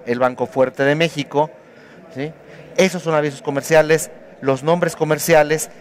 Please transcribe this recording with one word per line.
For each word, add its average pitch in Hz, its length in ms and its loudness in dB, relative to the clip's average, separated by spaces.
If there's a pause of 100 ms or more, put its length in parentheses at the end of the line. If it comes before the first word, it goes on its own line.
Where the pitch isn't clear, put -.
el 120 120 -2
Banco 127 280 0
Fuerte 131 380 0
de 143 100 2
México, 151 560 -2 (640)
¿sí? 151 180 -10 (460)
Esos 185 240 0
son 160 120 -2
avisos 147 280 -2
comerciales, 151 680 0 (300)
los 131 220 -2
nombres 170 340 0
comerciales 151 720 2 (120)